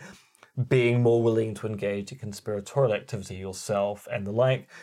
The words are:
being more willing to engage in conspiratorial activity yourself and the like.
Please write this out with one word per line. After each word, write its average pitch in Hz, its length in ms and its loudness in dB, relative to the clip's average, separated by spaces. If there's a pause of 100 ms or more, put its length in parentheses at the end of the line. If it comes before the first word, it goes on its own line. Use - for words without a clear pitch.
(680)
being 120 360 4
more 117 180 6
willing 113 320 2
to 107 140 -8
engage 101 440 -4
in 135 60 -14
conspiratorial 107 760 -2
activity 101 440 -6
yourself 101 760 -4
and 107 140 -4
the 101 60 -6
like. 131 360 2 (160)